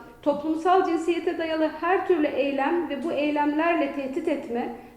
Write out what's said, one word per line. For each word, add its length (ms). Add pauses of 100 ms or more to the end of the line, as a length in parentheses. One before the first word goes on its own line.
(220)
toplumsal 640
cinsiyete 520
dayalı 320 (100)
her 280
türlü 180
eylem 640
ve 140
bu 80
eylemlerle 800
tehdit 360
etme, 460 (220)